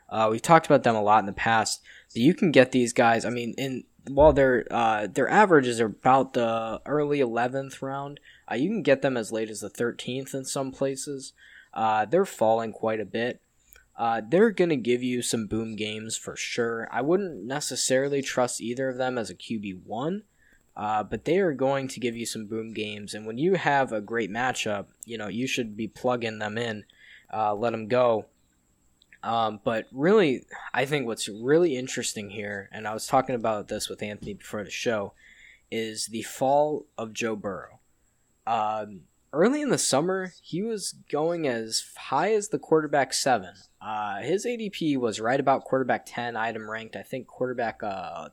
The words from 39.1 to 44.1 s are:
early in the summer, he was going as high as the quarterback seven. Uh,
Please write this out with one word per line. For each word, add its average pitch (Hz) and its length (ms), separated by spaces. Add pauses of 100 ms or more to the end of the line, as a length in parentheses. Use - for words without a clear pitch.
early 247 300
in 277 80
the 151 80
summer, 180 640
he 175 200
was 220 300 (180)
going 160 380
as 113 340 (140)
high 175 380
as 208 160
the 151 80
quarterback 151 560
seven. 113 400 (260)
Uh, 104 420